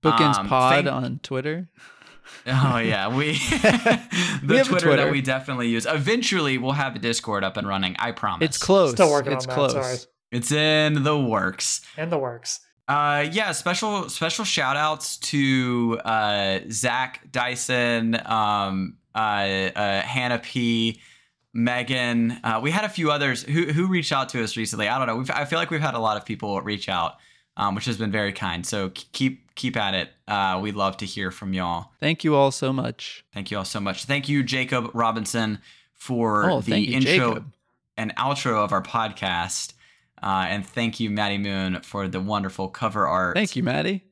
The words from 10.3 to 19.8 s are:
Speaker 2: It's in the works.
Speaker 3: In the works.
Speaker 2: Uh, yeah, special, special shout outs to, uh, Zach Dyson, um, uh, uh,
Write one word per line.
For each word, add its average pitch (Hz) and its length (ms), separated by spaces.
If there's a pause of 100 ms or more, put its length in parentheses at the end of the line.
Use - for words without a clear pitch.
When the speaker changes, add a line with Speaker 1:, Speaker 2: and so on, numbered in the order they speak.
Speaker 2:
It's 120 220
in 151 500
the 151 160
works. 107 640 (160)
Speaker 3:
In 160 100
the 170 100
works. 120 420 (280)
Speaker 2:
Uh, 147 420
yeah, 196 220
special, 185 560
special 165 360
shout 143 320
outs 151 420
to, 123 880
uh, 104 560 (100)
Zach 123 600
Dyson, 120 840 (120)
um, 101 680 (180)
uh, 110 40
uh, 101 840